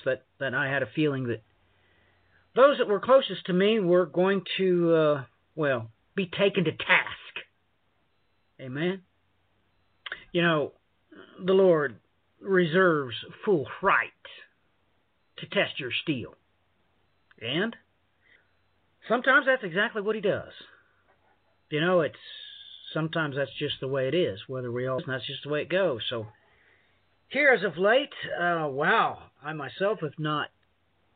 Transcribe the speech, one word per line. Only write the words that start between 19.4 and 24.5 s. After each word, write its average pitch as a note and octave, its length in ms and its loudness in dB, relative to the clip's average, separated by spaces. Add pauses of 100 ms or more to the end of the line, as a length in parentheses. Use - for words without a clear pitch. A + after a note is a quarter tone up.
that's C4 180 2
exactly G#3 380 -2
what G#3+ 120 -2
he A3 60 -8
does. D3 320 -2 (1160)
You D3+ 100 -2
know, F3+ 200 2
it's, C#3 140 -2 (800)
sometimes D#3+ 420 -2
that's C#3 220 -2
just D3 220 -4
the C3+ 80 -6
way C3 200 -2
it C3+ 60 -2
is, D#3 320 0
whether B2+ 240 -8